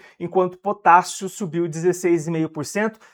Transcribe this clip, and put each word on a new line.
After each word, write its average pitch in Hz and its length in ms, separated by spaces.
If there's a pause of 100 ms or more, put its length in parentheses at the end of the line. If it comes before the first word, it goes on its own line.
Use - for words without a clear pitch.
(200)
enquanto 180 380
potássio 185 720
subiu 170 380
dezesseis 170 580
e 170 60
meio 160 180
por 151 160
cento, 214 340 (140)